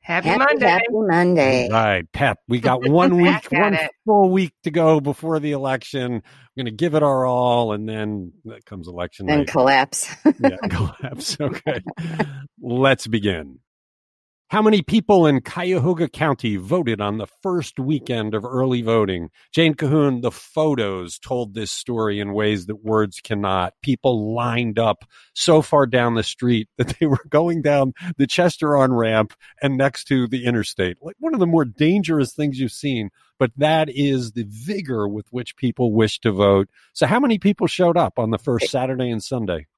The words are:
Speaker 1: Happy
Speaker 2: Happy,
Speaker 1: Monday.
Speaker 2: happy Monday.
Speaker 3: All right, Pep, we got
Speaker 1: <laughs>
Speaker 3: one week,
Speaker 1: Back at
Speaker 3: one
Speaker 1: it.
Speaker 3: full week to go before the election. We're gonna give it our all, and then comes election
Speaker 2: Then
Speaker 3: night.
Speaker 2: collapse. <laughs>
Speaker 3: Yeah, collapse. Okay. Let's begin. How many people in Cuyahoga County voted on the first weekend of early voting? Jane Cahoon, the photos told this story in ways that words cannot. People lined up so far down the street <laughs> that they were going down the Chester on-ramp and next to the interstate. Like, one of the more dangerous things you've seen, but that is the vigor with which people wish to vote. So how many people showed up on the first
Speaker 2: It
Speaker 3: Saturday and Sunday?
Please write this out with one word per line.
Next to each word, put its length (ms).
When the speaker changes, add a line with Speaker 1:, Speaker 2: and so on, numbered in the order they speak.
Speaker 1:
Happy 280
Speaker 2:
Happy, 100
Speaker 1:
Monday. 300
Speaker 2:
happy 220
Monday. 720
Speaker 3:
All 80
right, 400
Pep, 340
we 140
got 280
Speaker 1:
<laughs> 0
Speaker 3:
one 280
week, 340
Speaker 1:
Back 20
at 80
Speaker 3:
one 140
Speaker 1:
it. 160
Speaker 3:
full 260
week 220
to 80
go 300
before 400
the 100
election. 720
We're 80
gonna 80
give 240
it 80
our 240
all, 460
and 160
then 440
comes 200
election 400
Speaker 2:
Then 120
Speaker 3:
night. 100
Speaker 2:
collapse. 600
<laughs> 140
Speaker 3:
Yeah, 200
collapse. 680
Okay. 420
Let's 480
begin. 500
How 140
many 180
people 460
in 140
Cuyahoga 680
County 460
voted 460
on 180
the 80
first 380
weekend 520
of 120
early 360
voting? 500
Jane 220
Cahoon, 460
the 100
photos 880
told 340
this 200
story 480
in 120
ways 340
that 180
words 360
cannot. 640
People 540
lined 420
up 260
so 280
far 220
down 300
the 80
street 500
<laughs> 60
that 220
they 60
were 220
going 320
down 320
the 100
Chester 480
on-ramp 580
and 160
next 280
to 240
the 160
interstate. 580
Like, 160
one 160
of 60
the 80
more 160
dangerous 680
things 280
you've 100
seen, 400
but 160
that 340
is 400
the 160
vigor 600
with 240
which 240
people 360
wish 280
to 100
vote. 380
So 140
how 120
many 220
people 260
showed 300
up 200
on 140
the 80
first 280
Speaker 2:
It 40
Speaker 3:
Saturday 400
and 140
Sunday? 420